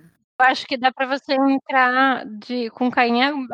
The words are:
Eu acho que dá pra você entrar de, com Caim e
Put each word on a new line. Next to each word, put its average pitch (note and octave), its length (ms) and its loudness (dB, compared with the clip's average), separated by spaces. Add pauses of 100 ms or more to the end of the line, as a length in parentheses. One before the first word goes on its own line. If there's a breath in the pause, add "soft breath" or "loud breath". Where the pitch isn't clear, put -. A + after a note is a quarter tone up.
(380)
Eu B3+ 80 4
acho C4 200 0
que C#4 100 -6
dá B3+ 160 0
pra C4 140 -4
você C4+ 260 -4
entrar C4 920 2
de, A3+ 440 -8
com B3 200 -2
Caim A#3+ 300 2
e C#4 340 -2